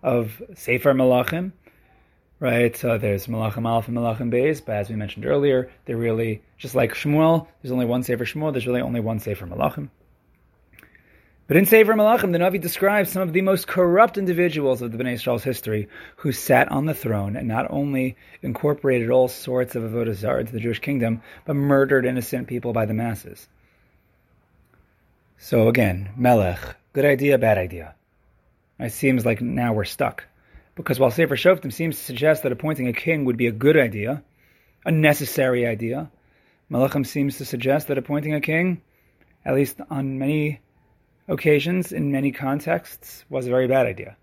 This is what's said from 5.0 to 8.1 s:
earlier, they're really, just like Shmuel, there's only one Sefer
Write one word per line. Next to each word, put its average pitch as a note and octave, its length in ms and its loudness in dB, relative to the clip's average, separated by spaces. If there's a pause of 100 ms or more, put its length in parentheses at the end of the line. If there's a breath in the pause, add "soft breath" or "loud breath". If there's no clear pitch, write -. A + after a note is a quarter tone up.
earlier, C3+ 460 2 (140 loud breath)
they're A#2+ 120 -6
really, A2+ 460 -2 (160)
just B2+ 160 -8
like B2 180 2
Shmuel, D#3+ 540 2 (140)
there's B2+ 100 -8
only B2+ 160 0
one B2 160 0
Sefer A#2+ 200 -2